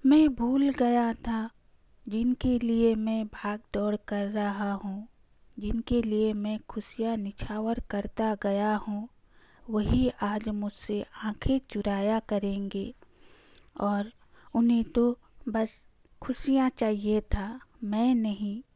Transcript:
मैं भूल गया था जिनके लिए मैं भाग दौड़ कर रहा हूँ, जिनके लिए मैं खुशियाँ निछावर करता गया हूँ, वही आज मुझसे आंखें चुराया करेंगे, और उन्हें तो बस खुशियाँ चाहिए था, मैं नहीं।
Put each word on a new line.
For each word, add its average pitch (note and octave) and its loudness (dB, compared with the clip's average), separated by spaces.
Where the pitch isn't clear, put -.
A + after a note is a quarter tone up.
मैं D4+ 8
भूल C4 2
गया A#3+ 2
था A3+ -4
जिनके B3 0
लिए A3+ 2
मैं A3 -2
भाग G#3 -8
दौड़ G#3 0
कर G3+ -2
रहा G#3 -2
हूँ, G3 -8
जिनके A3+ 0
लिए G#3+ 0
मैं G#3 -4
खुशियाँ A3+ -6
निछावर G#3+ -4
करता G#3+ -2
गया G3+ 0
हूँ, G#3 -6
वही A3+ 2
आज G#3 -2
मुझसे G#3 -4
आंखें A3 0
चुराया G3+ 0
करेंगे, G3 -4
और G3+ -2
उन्हें A#3 4
तो A#3+ 2
बस A3 -4
खुशियाँ C4 0
चाहिए G#3+ 0
था, G#3+ -4
मैं A3+ 2
नहीं। G#3+ -2